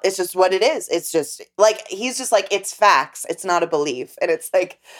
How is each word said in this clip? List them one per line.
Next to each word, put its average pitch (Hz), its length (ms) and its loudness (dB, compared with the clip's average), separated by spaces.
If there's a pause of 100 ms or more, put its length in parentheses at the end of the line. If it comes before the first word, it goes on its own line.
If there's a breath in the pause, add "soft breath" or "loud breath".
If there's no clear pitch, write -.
It's 190 140 2
just 180 180 -4
what 185 160 4
it 190 100 2
is." 269 260 0
It's 165 240 -2
just, - 280 -2 (160)
like, 214 320 2
he's 240 300 -6
just 254 140 -4
like, 196 180 2
"It's 196 240 -4
facts. 160 560 2
It's 165 160 -6
not 175 160 2
a 165 60 -2
belief." 147 520 -4
And 170 100 0
it's 160 220 -4
like, 180 280 0 (200 loud breath)